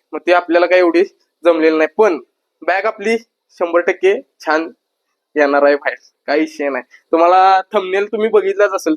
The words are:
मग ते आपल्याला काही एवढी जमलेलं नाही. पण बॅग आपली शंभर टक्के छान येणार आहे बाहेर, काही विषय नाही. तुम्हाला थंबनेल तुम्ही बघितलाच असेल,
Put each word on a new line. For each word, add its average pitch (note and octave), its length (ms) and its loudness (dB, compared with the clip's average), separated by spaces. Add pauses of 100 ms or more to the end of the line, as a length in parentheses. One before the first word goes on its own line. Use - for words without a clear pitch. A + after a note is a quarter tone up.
(120)
मग D#3 140 -8
ते E3+ 60 2
आपल्याला F3 340 2
काही F3+ 140 2
एवढी E3+ 240 2 (400)
जमलेलं D#3+ 340 2
नाही. D#3 180 0
पण G3 240 2 (420)
बॅग F3+ 220 -4
आपली A3 340 -4 (400)
शंभर E3+ 220 -2
टक्के F#3+ 420 0 (180)
छान D#3+ 300 -4 (680)
येणार C#3+ 260 0
आहे C#3+ 140 4
बाहेर, C3+ 220 -6 (280)
काही D3 140 -2
विषय D#3 280 -6
नाही. B2+ 160 -8 (280)
तुम्हाला F#3 480 2 (120)
थंबनेल G3+ 400 -4
तुम्ही A3 160 -2
बघितलाच G3+ 420 0
असेल, F3 260 -4